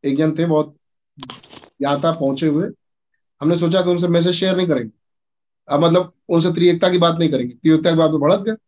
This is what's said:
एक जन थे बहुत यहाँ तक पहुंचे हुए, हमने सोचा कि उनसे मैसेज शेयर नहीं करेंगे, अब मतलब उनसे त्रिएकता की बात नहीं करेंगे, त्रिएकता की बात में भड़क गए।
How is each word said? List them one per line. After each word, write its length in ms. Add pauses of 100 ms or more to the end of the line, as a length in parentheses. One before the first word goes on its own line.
एक 120
जन 220
थे 80
बहुत 300 (1040)
यहाँ 180
तक 120
पहुंचे 340
हुए, 240 (680)
हमने 180
सोचा 240
कि 80
उनसे 180
मैसेज 260
शेयर 220
नहीं 100
करेंगे, 240 (760)
अब 120
मतलब 320 (160)
उनसे 240
त्रिएकता 380
की 80
बात 200
नहीं 120
करेंगे, 240
त्रिएकता 360
की 60
बात 140
में 100
भड़क 200
गए। 120 (160)